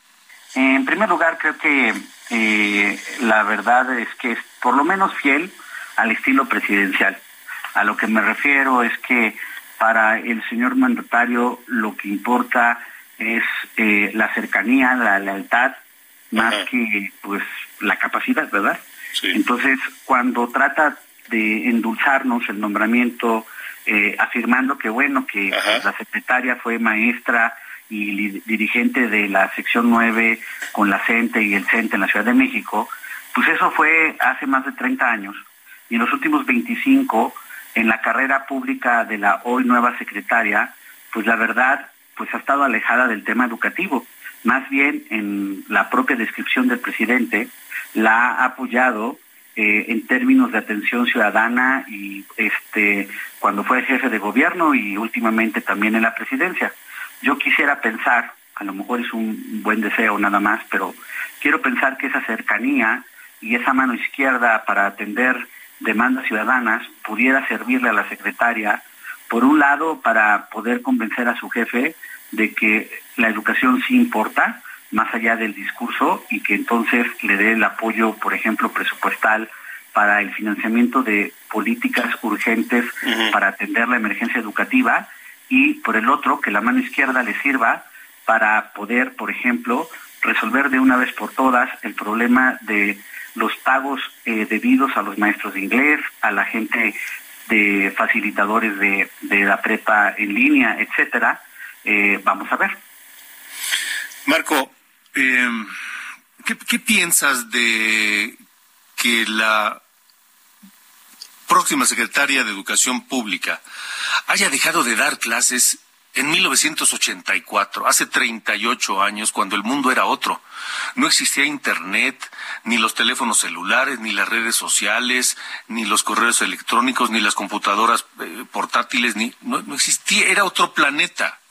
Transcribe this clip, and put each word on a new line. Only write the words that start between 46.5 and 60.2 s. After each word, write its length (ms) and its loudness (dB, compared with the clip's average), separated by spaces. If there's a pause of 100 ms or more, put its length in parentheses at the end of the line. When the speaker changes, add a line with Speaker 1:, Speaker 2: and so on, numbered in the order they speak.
Speaker 1:
del 140 0
presidente, 680 -2 (460)
la 360 4
ha 140 0
apoyado, 760 -2 (340)
eh, 320 2
en 220 -2
términos 420 4
de 80 -2
atención 480 -2
ciudadana 800 2
y, 380 -12 (120)
este, 720 -2 (300)
cuando 240 0
fue 220 0
jefe 240 0
de 100 0
gobierno 560 2
y 220 -2
últimamente 640 0
también 340 -2
en 80 2
la 140 0
presidencia. 560 -4 (500)
Yo 160 0
quisiera 420 0
pensar, 540 0 (220)
a 80 -8
lo 100 -6
mejor 260 -4
es 120 -6
un 500 -4
buen 180 0
deseo 380 0
nada 220 2